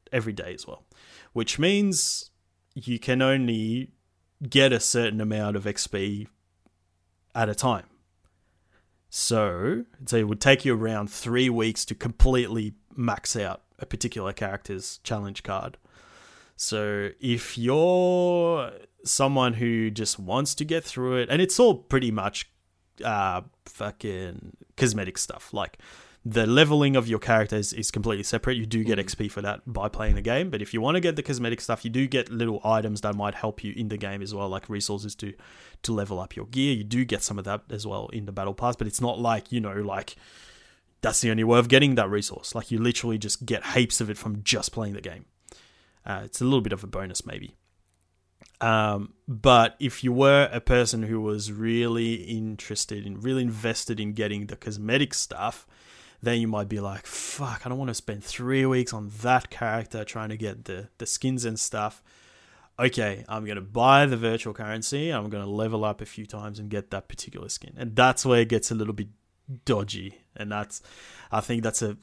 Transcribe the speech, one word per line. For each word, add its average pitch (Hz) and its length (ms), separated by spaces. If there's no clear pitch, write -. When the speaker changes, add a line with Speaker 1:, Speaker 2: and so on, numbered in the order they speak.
Speaker 1:
every 113 200
day 101 220
as - 120
well. - 180
Which - 260
means 196 720
you 120 240
can 131 240
only 123 720
get 135 260
a 113 80
certain 113 400
amount 107 360
of 98 100
X 101 200
P 104 420
at 113 140
a 104 60
time. 117 320
So, 110 760
so 123 120
it 107 120
would 104 120
take 135 240
you 131 100
around 107 360
three 123 380
weeks 113 380
to 110 80
completely 120 800
max 117 420
out 95 260
a - 80
particular 101 460
character's 98 720
challenge 101 380
card. - 340
So 104 540
if 120 380
you're 175 1120
someone 135 500
who 113 360
just 107 280
wants 110 380
to 151 80
get 160 200
through 127 340
it, 120 120
and 147 100
it's 185 200
all 233 140
pretty 127 360
much, 104 400
uh, 98 380
fucking 95 920
cosmetic 107 420
stuff. - 340
Like, - 260
the 113 220
leveling 143 500
of 117 100
your 113 140
character 110 340
is, 104 180
is - 200
completely 104 320
separate. 127 320
You 113 100
do 110 160
get 107 160
Speaker 2:
Mm. 98 40
Speaker 1:
X 95 120
P 104 140
for 101 140
that 101 180
by 104 180
playing 107 280
the 101 60
game, 135 280
but 110 120
if 101 120
you 110 60
wanna 147 200
get 170 140
the 151 80
cosmetic 120 380
stuff, - 240
you 117 60
do 131 180
get 123 220
little 113 340
items 107 380
that 104 120
might 101 200
help - 280
you 104 140
in 110 120
the 107 100
game 101 240
as 104 120
well, 101 140
like 95 200
resources 101 480
to, 101 180
to 117 100
level 101 260
up 95 160
your 104 120
gear. 131 280
You 107 80
do 120 220
get 117 180
some 104 160
of 95 60
that 101 260
as 107 160
well 101 220
in 107 160
the 98 80
battle 98 220
pass, 120 200
but - 140
it's - 120
not 120 200
like, 117 320
you 120 80
know, 101 140
like, 101 420
that's 110 180
the 117 100
only 110 140
way 117 160
of 120 80
getting 135 260
that 110 160
resource. - 460
Like, 113 160
you 110 80
literally 117 380
just 107 280
get 110 200
heaps - 340
of 107 100
it 104 80
from 104 240
just - 300
playing 104 220
the - 60
game. 85 260
Uh, 101 200
it's - 160
a 123 40
little 127 160
bit 104 120
of 95 100
a 101 60
bonus, 95 360
maybe. - 300
Um, 107 520
but 120 500
if 131 240
you 127 100
were 139 400
a 117 80
person 117 440
who 110 160
was 107 320
really 117 600
interested 104 920
in, 101 140
really 131 220
invested 113 580
in 104 120
getting 104 340
the 101 100
cosmetic 113 580
stuff, - 520
then 117 180
you 113 80
might 104 200
be 104 120
like, 98 260
"Fuck, - 580
I 127 40
don't 123 100
wanna 131 140
spend 104 320
three 131 400
weeks 127 300
on 107 160
that 123 300
character 113 540
trying 110 260
to 107 80
get 110 260
the, 98 320
the - 100
skins 131 380
and 113 160
stuff. 107 420
Okay, 110 500
I'm 107 160
gonna 104 160
buy 120 460
the 131 100
virtual 113 380
currency, 113 560
I'm 107 180
gonna 101 180
level 107 380
up 104 160
a 107 60
few - 180
times 104 340
and 104 120
get 101 220
that 98 160
particular - 420
skin." - 260
And 117 180
that's 127 300
where 123 160
it 113 80
gets 113 220
a 117 40
little 107 200
bit 104 140
dodgy. 101 560
And 104 160
that's, 104 300
I 110 100
think 117 220
that's 113 200
a, 104 200